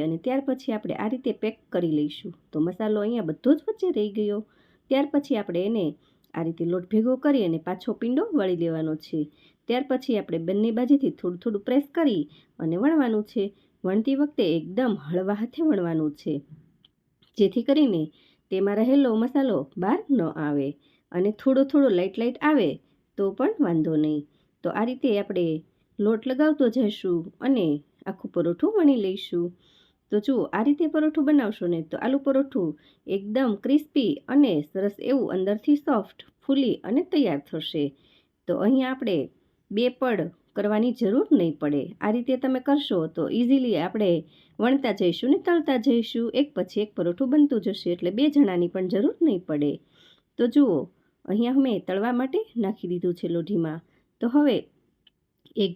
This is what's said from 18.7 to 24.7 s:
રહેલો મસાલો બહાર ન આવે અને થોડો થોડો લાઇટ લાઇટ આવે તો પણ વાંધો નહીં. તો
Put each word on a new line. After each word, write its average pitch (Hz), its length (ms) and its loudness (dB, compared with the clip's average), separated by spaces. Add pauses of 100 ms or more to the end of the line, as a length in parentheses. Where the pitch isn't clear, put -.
રહેલો 262 360 4
મસાલો 247 420 2 (200)
બહાર 220 220 0 (100)
ન 262 120 4
આવે 147 480 -2 (420)
અને 185 280 0
થોડો 269 240 2
થોડો 277 260 4
લાઇટ 185 280 0
લાઇટ 240 240 -2
આવે 277 280 4 (480)
તો 202 140 -2
પણ 320 340 0
વાંધો 165 320 2
નહીં. 151 240 0 (420)
તો 180 80 -4